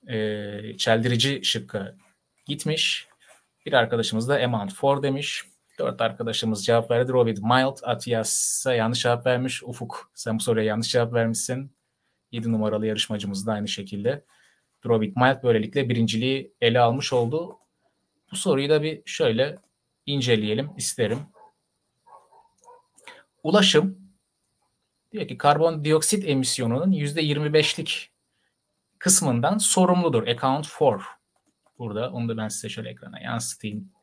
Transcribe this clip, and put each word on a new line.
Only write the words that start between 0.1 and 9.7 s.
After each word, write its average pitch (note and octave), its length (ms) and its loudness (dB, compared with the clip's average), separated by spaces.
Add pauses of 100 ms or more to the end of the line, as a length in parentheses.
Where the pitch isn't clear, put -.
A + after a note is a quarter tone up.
çeldirici A#2+ 640 2
şıkka - 520 -4 (500)
gitmiş. D3+ 640 -2 (580)
Bir C#3+ 80 -6
arkadaşımız A2+ 560 0
da C3+ 140 2
amount G#2+ 300 -2
for C#3 300 0
demiş. C#3 420 -4 (340)
Dört - 220 -4
arkadaşımız A2 640 -4
cevap A#2 260 2
verdi. B2 200 2
Draw A#2+ 220 4
with G2+ 140 -6
mild. C3 360 2
Atiyas'a A#2 920 -2
yanlış A#2 280 0
cevap A#2+ 240 0
vermiş. B2+ 380 -2
Ufuk, - 500 -12